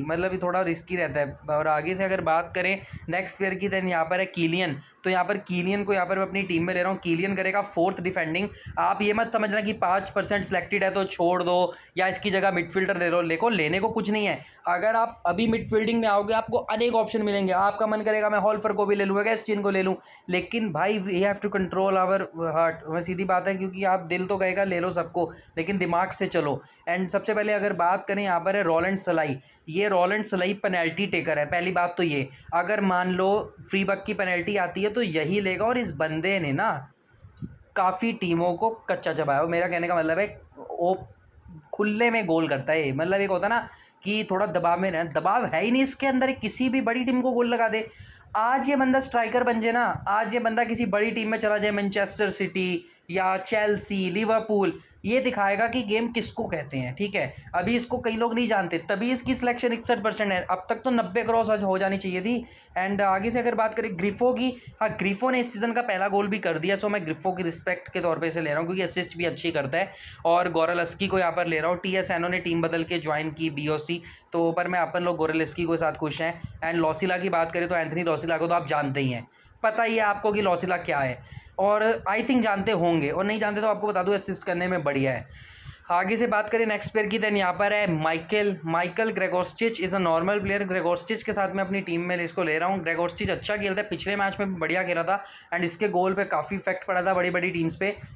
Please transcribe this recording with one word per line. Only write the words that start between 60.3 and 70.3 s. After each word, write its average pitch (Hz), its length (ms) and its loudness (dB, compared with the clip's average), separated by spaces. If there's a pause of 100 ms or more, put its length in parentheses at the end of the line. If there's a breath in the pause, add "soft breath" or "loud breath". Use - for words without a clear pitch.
है। 180 80 2 (100)
अब 185 180 -2
तक 220 160 -2
तो 262 60 2
नब्बे 226 320 0
crores 226 300 2
हो 196 260 2
जानी 196 200 0
चाहिए 185 220 -4
थी। 233 240 -2 (340 loud breath)
And 196 220 -2
आगे 196 300 2
से 240 80 0
अगर 233 160 0
बात 220 200 0
करें 226 240 -2
Grifo 208 340 2
की, 247 160 0 (320 loud breath)
हाँ, 214 120 2
Grifo 196 380 0
ने 254 100 2
इस 240 120 -4
season 226 200 -2
का 240 100 0
पहला 202 260 0
goal 202 200 2
भी 208 100 -2
कर 165 200 0
दिया, 190 180 0
so 208 140 0
मैं 202 140 -2
Grifo 156 280 -4
की 180 100 -4
रिस्पेक्ट 175 500 -4
के 185 80 -2
तौर 165 180 0
पे 165 80 -2
इसे 160 140 -2
ले 156 100 -2
रहा 147 80 0
हूँ, 170 80 0
क्योंकि 185 160 -2
assist 175 360 -4
भी 175 60 -2
अच्छी 160 260 -2
करता 147 280 0
है। 190 120 0 (360 loud breath)
और 175 260 4